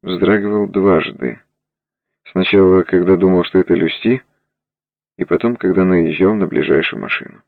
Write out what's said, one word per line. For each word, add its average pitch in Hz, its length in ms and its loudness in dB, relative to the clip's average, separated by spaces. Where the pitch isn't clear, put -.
Вздрагивал 101 640 -2
дважды. 92 720 -2
Сначала, 92 520 4
когда 90 340 2
думал, 92 260 2
что - 160 0
это 90 140 0
Люси, 87 500 -2
и - 80 -6
потом, 117 300 -2
когда 92 280 0
наезжал 90 500 2
на 98 140 -2
ближайшую 73 540 -2
машину. - 460 -10